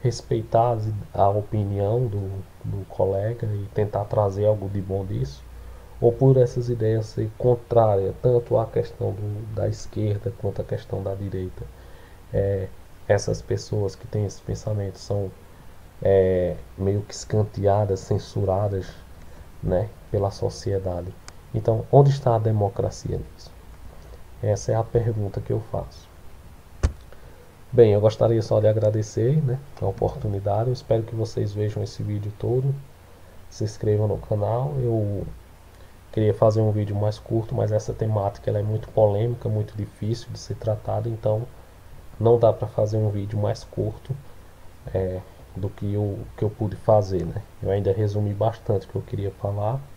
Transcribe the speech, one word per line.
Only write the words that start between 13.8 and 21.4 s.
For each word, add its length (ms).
que 120
têm 180
esse 160
pensamento 560
são, 320
é, 540
meio 260
que 120
escanteadas, 840
censuradas, 920
né, 280
pela 220
sociedade. 840